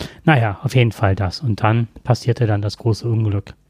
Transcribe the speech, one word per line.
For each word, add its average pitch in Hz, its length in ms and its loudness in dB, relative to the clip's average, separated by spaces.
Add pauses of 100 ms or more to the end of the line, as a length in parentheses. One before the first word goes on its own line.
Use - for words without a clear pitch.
(240)
Naja, 113 400 2
auf 117 100 -4
jeden 120 200 2
Fall 95 220 0
das. 92 260 -4
Und 113 220 -2
dann 110 260 2 (160)
passierte 120 420 0
dann 104 140 0
das 101 160 -6
große - 320 -2
Unglück. 107 460 -2 (140)